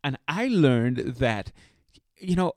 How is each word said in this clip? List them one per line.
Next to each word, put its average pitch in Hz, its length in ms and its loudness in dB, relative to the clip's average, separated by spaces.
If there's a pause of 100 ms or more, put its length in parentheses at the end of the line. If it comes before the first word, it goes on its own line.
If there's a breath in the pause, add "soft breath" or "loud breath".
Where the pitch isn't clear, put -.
And 135 240 -4
I 208 200 -4
learned 127 500 4
that, 120 540 -4 (640 soft breath)
you 180 200 -2
know 180 220 0